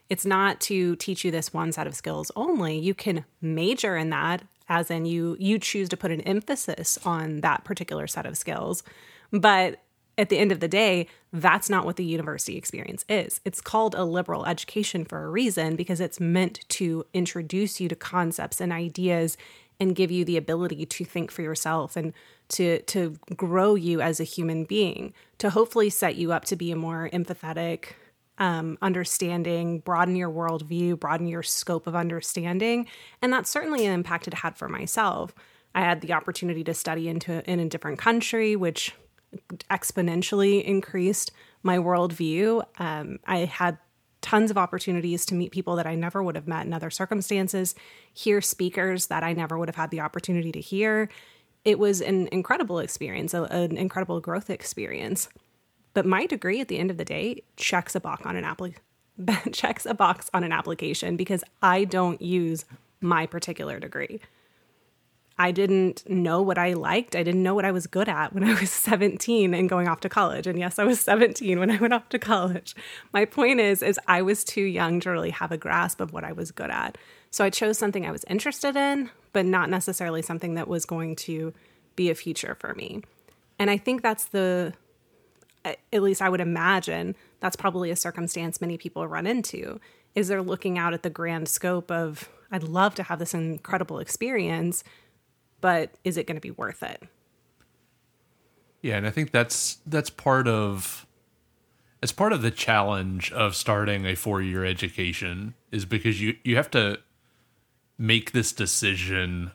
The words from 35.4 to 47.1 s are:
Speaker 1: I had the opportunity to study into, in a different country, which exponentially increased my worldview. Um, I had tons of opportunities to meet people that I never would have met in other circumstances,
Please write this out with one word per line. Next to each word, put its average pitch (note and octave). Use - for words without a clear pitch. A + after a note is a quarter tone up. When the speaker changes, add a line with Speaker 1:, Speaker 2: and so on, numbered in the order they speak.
Speaker 1:
I F#3
had E3+
the E3
opportunity E3
to E3
study D#3+
into, E3
in F3+
a D#3+
different D#3
country, A3+
which F3
exponentially G3
increased G3
my F#3
worldview. F3
Um, D3+
I F#3
had F3
tons A3
of G3+
opportunities F3
to F#3+
meet F3
people F3
that E3+
I D#3+
never E3+
would F3
have D#3
met D#3+
in E3
other D#3+
circumstances, F#3+